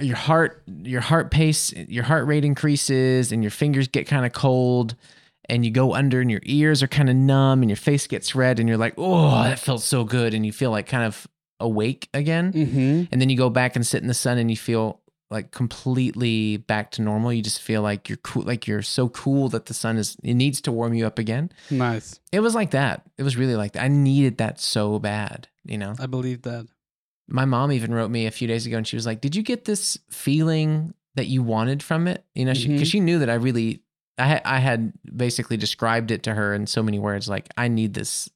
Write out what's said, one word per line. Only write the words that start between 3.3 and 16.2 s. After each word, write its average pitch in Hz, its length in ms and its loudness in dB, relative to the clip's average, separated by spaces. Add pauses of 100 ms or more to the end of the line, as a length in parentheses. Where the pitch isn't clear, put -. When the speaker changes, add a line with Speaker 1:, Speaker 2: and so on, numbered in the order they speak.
Speaker 1:
and 113 100 0
your 104 80 0
fingers 135 380 0
get - 180 -2
kinda 127 240 0
cold 123 680 2 (520)
and 120 160 2
you 113 60 2
go 127 240 4
under 127 260 2
and 123 100 2
your 107 140 0
ears 147 380 4
are 135 60 2
kinda 135 260 4
numb 135 480 6
and 113 80 4
your 101 60 0
face 143 300 0
gets - 280 -6
red 127 240 2
and 113 100 2
you're 113 100 2
like, 113 200 0
"Oh, 156 460 4
that 123 160 0
felt 127 220 -2
so 127 220 0
good." 117 300 0
And 110 100 0
you 107 80 -2
feel, 127 200 -2
like, 104 160 -2
kind 120 160 0
of 110 220 -6 (340)
awake 113 520 -2
again. 165 400 0
Speaker 2:
Mm-hmm. 143 600 2
Speaker 1:
And 127 80 2
then 131 100 4
you 131 60 2
go 127 140 4
back 123 260 0
and 120 100 0
sit - 160 -2
in 117 60 -4
the 123 60 0
sun 123 240 0
and 117 120 2
you 110 60 0
feel, 110 440 -2 (300)
like, 104 220 -8
completely 117 1040 -2